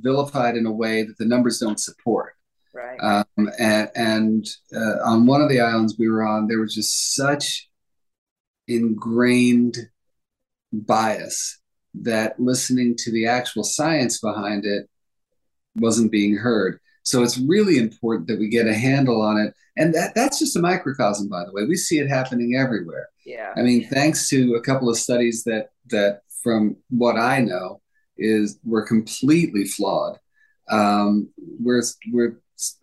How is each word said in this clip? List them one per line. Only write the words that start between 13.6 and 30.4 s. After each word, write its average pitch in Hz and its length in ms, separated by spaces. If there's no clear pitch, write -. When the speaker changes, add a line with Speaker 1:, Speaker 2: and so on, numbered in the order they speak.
Speaker 1:
science 151 560
behind 104 440
it 101 240
wasn't 113 340
being 104 260
heard. 104 440
So 123 200
it's 120 160
really 170 400
important 113 500
that 110 100
we 104 100
get 113 180
a 107 80
handle 127 480
on 107 160
it. 107 160
And 160 180
that, - 200
that's - 240
just - 180
a 180 40
microcosm, 131 680
by 92 160
the 98 80
way. 104 120
We 156 120
see - 220
it 139 100
happening 127 480
everywhere. 110 520
Speaker 2:
Yeah. 110 300
Speaker 1:
I 110 60
mean, 120 260
thanks 147 420
to 127 240
a 117 80
couple 131 260
of 113 80
studies 120 480
that, 110 260
that 101 320
from 107 340
what 120 280
I 127 220
know 92 400
is, 107 480
were 110 220
completely 131 800
flawed. - 540